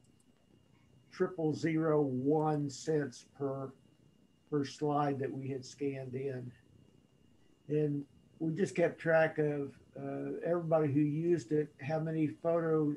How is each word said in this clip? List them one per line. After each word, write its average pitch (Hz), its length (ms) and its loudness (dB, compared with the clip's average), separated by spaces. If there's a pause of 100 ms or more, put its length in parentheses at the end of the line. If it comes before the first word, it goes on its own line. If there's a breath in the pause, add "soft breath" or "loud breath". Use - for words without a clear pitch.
(1120)
triple 170 440 0
zero 160 460 2
one 147 680 2
cents 147 560 -4 (120)
per, 135 340 -4 (800)
per 147 140 2
slide 143 540 0
that 127 140 -4
we 135 160 -6
had 131 160 -6
scanned 135 500 -6
in. 127 380 -6 (1160)
And 147 360 0 (340)
we 160 160 -2
just 175 200 0
kept 170 240 2
track 160 400 2
of, 147 360 0 (240)
uh, 139 340 -6 (120)
everybody 160 480 2
who 147 80 4
used 151 520 0
it, 151 280 0
how 156 180 -2
many 160 280 0
photos 160 720 2